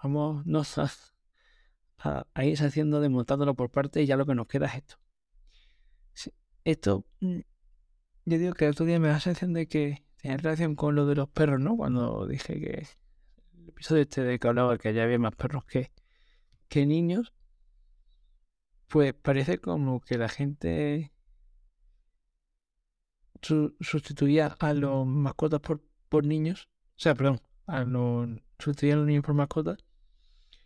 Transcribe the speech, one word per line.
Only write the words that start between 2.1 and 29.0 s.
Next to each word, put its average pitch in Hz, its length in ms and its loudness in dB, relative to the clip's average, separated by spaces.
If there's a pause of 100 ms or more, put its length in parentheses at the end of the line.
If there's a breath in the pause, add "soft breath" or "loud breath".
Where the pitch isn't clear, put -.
a 135 120 -4
ir 147 180 0
haciendo, 147 380 0
desmontándolo 139 540 0
por 123 160 -4
partes 139 340 0
y - 20 2
ya 135 100 2
lo 135 80 0
que 135 120 0
nos 117 100 -4
queda 139 200 -2
es 139 100 -6
esto. - 200 -18 (1160)
Sí, - 200 -14 (320)
esto, 156 420 0 (140)
mm, 180 200 -2 (840)
yo 165 140 2
digo 175 160 0
que 165 100 2
el 147 80 4
otro 165 140 0
día 170 120 4
me 160 100 4
da 147 60 4
la 147 60 0
sensación 175 320 -2
de 165 160 -2
que 147 360 -2 (120)
tenía 139 220 -6
relación 160 380 0
con 147 180 0
lo 143 120 4
de 143 80 2
los 139 140 0
perros, 143 320 2
¿no? 208 160 0
Cuando 120 500 -2
dije 135 320 -6
que - 300 -8 (680)
el 170 100 -20
episodio 156 340 0
este 135 220 -2
de 123 140 0
que 123 100 0
hablaba 120 300 2
que 110 160 -2
ya 113 100 2
había 120 140 2
más 113 160 0
perros 135 320 -6
que, - 260 -2 (760)
que 143 180 2
niños, 170 480 0 (1500)
pues 143 240 4
parece 139 460 0
como 135 420 -2
que - 160 -4
la 117 140 -2
gente 147 840 -4 (2250)
su-, 151 380 0
sustituía 147 800 0
a 151 140 0
los 139 340 0
mascotas 143 540 0
por, 151 220 -4 (260)
por 151 160 2
niños, 156 460 -2 (260)
o - 40 -20
sea, 151 140 4
perdón, 131 280 2 (240)
a 135 180 -4
los, 120 560 -2 (180)
sustituía 143 360 0
a - 40 4
los 147 80 2